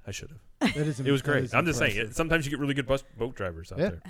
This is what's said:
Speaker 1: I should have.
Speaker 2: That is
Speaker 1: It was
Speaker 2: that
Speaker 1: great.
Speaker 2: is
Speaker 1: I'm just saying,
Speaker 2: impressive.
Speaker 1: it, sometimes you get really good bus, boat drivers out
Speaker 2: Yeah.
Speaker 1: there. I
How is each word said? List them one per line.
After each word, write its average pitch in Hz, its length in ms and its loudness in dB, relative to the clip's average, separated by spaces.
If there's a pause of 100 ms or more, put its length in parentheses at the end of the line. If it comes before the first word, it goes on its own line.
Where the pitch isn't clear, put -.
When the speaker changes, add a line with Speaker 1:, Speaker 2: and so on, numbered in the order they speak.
Speaker 1:
I 98 60 -8
should - 200 -12
have. - 440 -2
Speaker 2:
That 151 100 0
is 147 140 -2
Speaker 1:
It 135 100 0
was 135 120 4
Speaker 2:
that 143 100 0
Speaker 1:
great. 135 140 4
Speaker 2:
is 110 80 -4
Speaker 1:
I'm 143 120 4
just 139 140 0
saying, 127 120 4
Speaker 2:
impressive. 104 200 -2
Speaker 1:
it, - 60 -14
sometimes 160 280 2
you 143 40 -4
get 143 100 -2
really 143 140 2
good 135 140 -2
bus, 139 160 2 (140)
boat 120 180 -4
drivers 85 360 -8
out 95 80 -4
Speaker 2:
Yeah. 160 120 2
Speaker 1:
there. 82 140 -12
I 170 40 -14